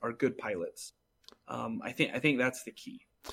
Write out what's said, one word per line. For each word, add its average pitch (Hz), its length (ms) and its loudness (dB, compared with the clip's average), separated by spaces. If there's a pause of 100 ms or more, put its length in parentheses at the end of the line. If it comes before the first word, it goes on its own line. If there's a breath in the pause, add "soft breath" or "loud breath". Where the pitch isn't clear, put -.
are 117 100 0
good 120 260 2
pilots. 92 560 -6 (540)
Um, 117 360 -4
I 120 80 -4
think, - 220 2
I 127 60 0
think 143 200 6
that's 127 240 2
the - 80 -10
key. - 340 -14 (280 loud breath)